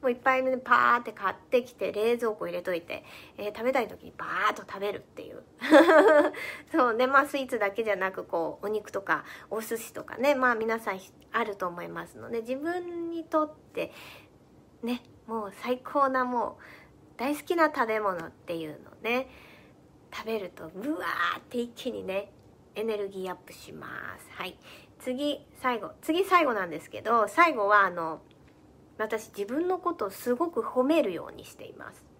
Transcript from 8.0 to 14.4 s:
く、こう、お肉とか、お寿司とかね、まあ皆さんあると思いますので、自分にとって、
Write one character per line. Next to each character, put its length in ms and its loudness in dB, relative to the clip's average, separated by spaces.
く、 120 -8
こ 380 -4
う、 40 -10
お 40 -4
肉 220 -4
と 100 -4
か、 240 -2
お 120 -4
寿 160 -6
司 160 -12
と 100 -12
か 140 -12
ね、 160 4
ま 180 4
あ 40 2
皆 240 -2
さ 140 -6
ん 60 -8
あ 120 -2
る 140 -6
と 100 -4
思 140 -8
い 80 -10
ま 180 -12
す 100 -20
の 120 -14
で、 120 -4
自 140 -6
分 540 -6
に 160 -8
と 180 2
っ 100 -6
て、 180 -6